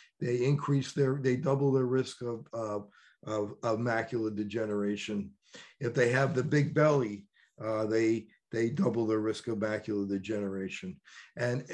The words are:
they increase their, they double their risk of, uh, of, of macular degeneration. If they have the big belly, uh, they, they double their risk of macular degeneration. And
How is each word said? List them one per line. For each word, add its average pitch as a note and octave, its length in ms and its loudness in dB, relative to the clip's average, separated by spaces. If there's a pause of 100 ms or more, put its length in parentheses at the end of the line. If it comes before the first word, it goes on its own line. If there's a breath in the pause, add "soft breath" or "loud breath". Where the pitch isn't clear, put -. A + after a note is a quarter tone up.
(200 soft breath)
they B2 240 0
increase C#3+ 480 2
their, C#3 280 2
they B2+ 160 2
double C3+ 360 2
their C3 140 4
risk B2+ 360 -2
of, A#2 300 -6
uh, G#2+ 260 -4 (480 soft breath)
of, G#2 280 -2 (100)
of A2+ 140 2
macular A2+ 560 0
degeneration. G#2 960 -2 (500 loud breath)
If A#2+ 140 -2
they A#2+ 160 4
have C3 240 2
the B2+ 100 0
big D3 300 2
belly, C#3 500 2 (360 soft breath)
uh, A2 260 -2
they, A2 400 2 (260 soft breath)
they A#2 180 0
double A#2 360 0
their A2 120 2
risk G#2+ 300 -2
of A2 100 -2
macular G#2 500 -2
degeneration. G2 880 -4 (400 loud breath)
And B2 380 -2